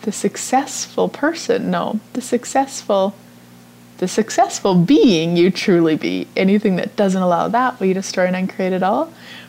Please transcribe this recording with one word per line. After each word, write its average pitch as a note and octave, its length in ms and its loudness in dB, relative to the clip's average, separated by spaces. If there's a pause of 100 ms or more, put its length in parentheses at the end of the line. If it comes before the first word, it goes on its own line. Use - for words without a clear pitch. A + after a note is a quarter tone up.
the G#3 100 -4
successful - 960 -2
person? A#3 600 -2
No, F3+ 300 -2 (140)
the B3 80 -6
successful, A#3+ 920 -2 (880)
the F#3 80 -2
successful - 640 0
being F3 640 4
you F3+ 140 4
truly E3+ 440 2
be. F2+ 400 -4
Anything G3 420 2
that - 180 -6
doesn't F#3+ 260 0
allow E3+ 280 2
that, B3 300 0
will F#3+ 60 -2
you F#3+ 80 2
destroy F#3 320 -2
and F#3 100 -2
uncreate F#3 380 -4
it F#3 80 -2
all? B3+ 320 -2 (360)